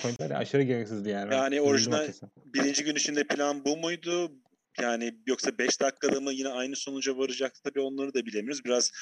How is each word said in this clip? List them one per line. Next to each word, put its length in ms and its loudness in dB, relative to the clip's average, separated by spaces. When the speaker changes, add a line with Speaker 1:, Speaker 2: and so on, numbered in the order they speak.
Speaker 1:
koydular. 280 -2
Yani 80 -2
aşırı 260 2
gereksizdi 460 -2
yani. 220 -2
Ben 40 2
Speaker 2:
Yani 200 2
Speaker 1:
üzüldüm 160 4
Speaker 2:
orijinal 260 4
Speaker 1:
açıkçası. 320 -6
Speaker 2:
birinci 380 0
gün 120 0
içinde 280 2
plan 420 0
bu 120 2
muydu? 540 -2
Yani 340 0
yoksa 300 0
beş 240 2
dakikada 400 2
mı 120 -2
yine 160 -4
aynı 260 -4
sonuca 420 -4
varacaktı? 460 -2
Tabii 160 -4
onları 340 -2
da 120 0
bilemiyoruz. 400 -4
Biraz 260 2